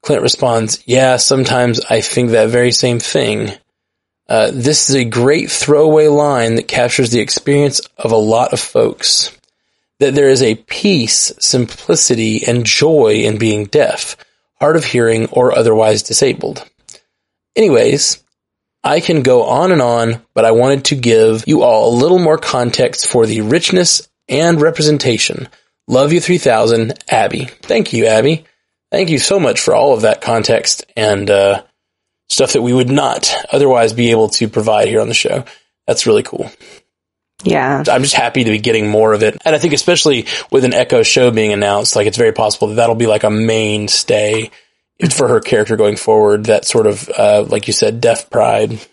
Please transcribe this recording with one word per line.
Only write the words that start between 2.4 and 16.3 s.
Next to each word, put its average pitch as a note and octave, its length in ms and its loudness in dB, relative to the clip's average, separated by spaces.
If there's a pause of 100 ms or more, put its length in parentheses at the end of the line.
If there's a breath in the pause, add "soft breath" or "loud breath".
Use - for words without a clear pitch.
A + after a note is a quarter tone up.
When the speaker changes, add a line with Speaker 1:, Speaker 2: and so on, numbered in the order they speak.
Speaker 1:
very B2 220 2
same A#2+ 280 -2
thing." A2 520 -4 (760)
Uh, A2+ 240 2
this C#3+ 360 -2
is C3+ 80 0
a C3 80 0
great B2 460 0
throwaway D3+ 560 2
line C#3+ 480 2
that A2+ 140 -2
captures B2 420 0
the A#2+ 100 0
experience C#3+ 600 -2 (180)
of - 140 -2
a A2+ 40 2
lot A2 360 0
of A#2 80 -2
folks. - 720 -2 (680)
That C3+ 160 0
there C#3 160 4
is C3 120 2
a A2+ 120 2
peace, - 880 -2
simplicity, A#2 1040 -2
and A#2+ 180 0
joy A#2 600 2
in A2 140 -2
being G#2+ 280 -2
deaf, - 500 -2 (440 soft breath)
hard D3+ 160 2
of D#3+ 80 0
hearing, A2+ 480 0
or B2 260 2
otherwise A2 460 2
disabled. - 600 -2 (920 loud breath)